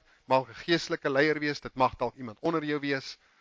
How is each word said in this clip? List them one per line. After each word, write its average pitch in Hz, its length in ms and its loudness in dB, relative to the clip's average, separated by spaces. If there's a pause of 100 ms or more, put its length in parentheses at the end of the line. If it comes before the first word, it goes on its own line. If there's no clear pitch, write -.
(300)
mag 131 180 4
'n 117 160 -16
geestelike 165 460 0
leier 151 300 4
wees, 147 200 -4
dit - 160 -12
mag 127 220 2
dalk 120 180 -4
iemand 117 240 -12
onder 165 240 -2
jou 147 160 0
wees, 139 380 -4 (220)